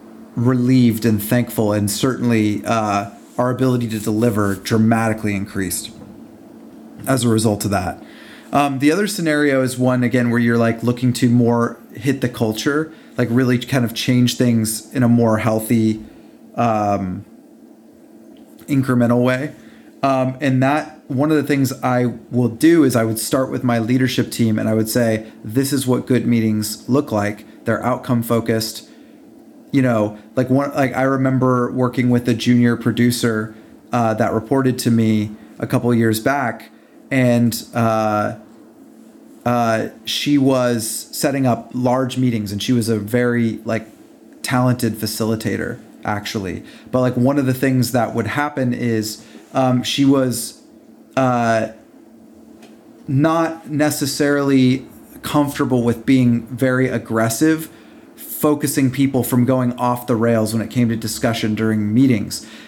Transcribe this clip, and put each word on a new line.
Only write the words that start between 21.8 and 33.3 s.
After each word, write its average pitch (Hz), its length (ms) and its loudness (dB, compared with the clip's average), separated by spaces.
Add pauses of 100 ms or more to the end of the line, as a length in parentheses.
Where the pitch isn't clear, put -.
I 123 240 0 (260)
will 123 160 2
do 156 360 4
is 127 120 2
I 113 80 2
would 110 160 -2
start 135 320 -2
with 131 120 -6
my 120 160 0
leadership 123 520 0
team 110 280 0
and 110 100 -2
I 110 60 2
would 113 120 0
say, 113 380 0 (180)
"This 135 300 -2
is 123 140 -2
what 127 180 0
good 120 220 2
meetings 110 600 0
look 147 240 0
like. 104 540 -6
They're 110 180 -2
outcome 120 380 -2
focused." 113 640 -2 (840)
You 139 100 2
know, 110 360 0 (180)
like, 127 140 0
one, 139 260 0
like, 139 200 0
I 127 60 -2
remember 131 720 2
working 123 380 0
with 123 200 2
a 120 60 4
junior 120 420 4
producer, 117 800 0 (360)